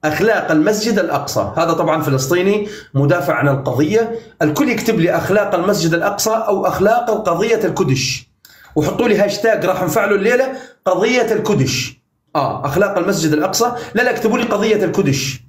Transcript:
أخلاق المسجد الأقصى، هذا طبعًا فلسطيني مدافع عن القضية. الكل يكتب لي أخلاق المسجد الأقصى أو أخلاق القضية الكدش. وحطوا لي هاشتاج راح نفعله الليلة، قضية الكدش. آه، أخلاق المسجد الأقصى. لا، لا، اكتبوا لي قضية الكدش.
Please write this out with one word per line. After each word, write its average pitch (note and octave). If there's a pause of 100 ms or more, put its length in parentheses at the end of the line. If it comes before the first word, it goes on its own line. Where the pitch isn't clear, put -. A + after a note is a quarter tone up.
أخلاق E3+
المسجد D#3+
الأقصى، B2+
هذا E3
طبعًا D#3+
فلسطيني F3+ (260)
مدافع C#3+
عن B2
القضية. D3 (220)
الكل E3
يكتب E3+
لي E3
أخلاق G3
المسجد E3+
الأقصى G3
أو G#3
أخلاق A#3
القضية G3+
الكدش. - (480)
وحطوا D3+
لي G#3
هاشتاج G3+
راح F#3
نفعله G#3
الليلة، B3 (340)
قضية A3+
الكدش. - (360)
آه، C#3+
أخلاق F#3+
المسجد E3
الأقصى. F#3+ (220)
لا، A3
لا، B3
اكتبوا -
لي A#3
قضية G#3
الكدش. -